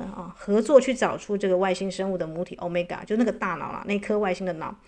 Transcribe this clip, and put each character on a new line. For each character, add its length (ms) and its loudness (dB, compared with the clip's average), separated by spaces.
啊， 200 -12
合 260 2
作 180 10
去 140 2
找 240 0
出 180 -6
这 120 0
个 80 4
外 180 2
星 160 -6
生 180 -4
物 80 -2
的 80 -2
母 200 -6
体 100 -14
Omega， 500 -4
就 120 -2
那 80 4
个 80 0
大 240 -4
脑 160 -8
啦， 160 -10
那 100 0
颗 180 -2
外 160 0
星 140 -4
的 60 -2
脑， 200 -8